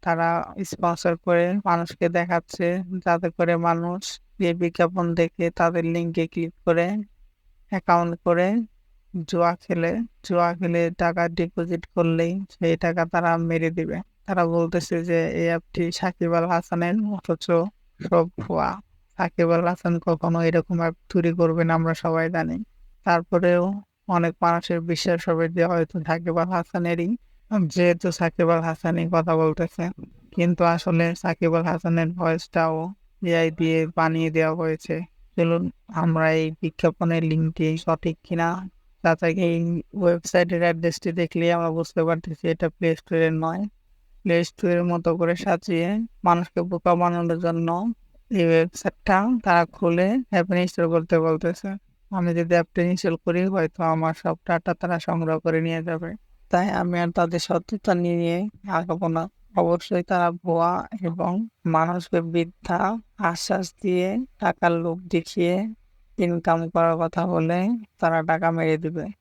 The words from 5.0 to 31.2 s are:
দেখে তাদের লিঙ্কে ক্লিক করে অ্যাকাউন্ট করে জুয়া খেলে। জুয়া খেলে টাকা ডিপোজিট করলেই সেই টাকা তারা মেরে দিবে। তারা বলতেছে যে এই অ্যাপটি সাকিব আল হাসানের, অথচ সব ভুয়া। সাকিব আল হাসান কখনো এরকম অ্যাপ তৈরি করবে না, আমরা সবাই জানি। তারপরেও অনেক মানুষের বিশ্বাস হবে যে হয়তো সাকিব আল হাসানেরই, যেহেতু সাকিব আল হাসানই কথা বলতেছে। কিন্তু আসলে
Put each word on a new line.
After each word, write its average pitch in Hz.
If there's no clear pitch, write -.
দেখে 170
তাদের 170
লিঙ্কে 170
ক্লিক 170
করে 170
অ্যাকাউন্ট 170
করে 175
জুয়া 170
খেলে। 170
জুয়া 175
খেলে 170
টাকা 170
ডিপোজিট 170
করলেই 165
সেই 165
টাকা 170
তারা 170
মেরে 165
দিবে। 160
তারা 180
বলতেছে 170
যে 170
এই 165
অ্যাপটি 170
সাকিব 180
আল 165
হাসানের, 175
অথচ -
সব 170
ভুয়া। 165
সাকিব 170
আল 170
হাসান 175
কখনো 165
এরকম 170
অ্যাপ 165
তৈরি 170
করবে 165
না, 165
আমরা 165
সবাই 165
জানি। 165
তারপরেও 175
অনেক 170
মানুষের 170
বিশ্বাস 170
হবে 165
যে 175
হয়তো 170
সাকিব 165
আল 175
হাসানেরই, 170
যেহেতু 175
সাকিব 165
আল 165
হাসানই 165
কথা 165
বলতেছে। 160
কিন্তু 175
আসলে 170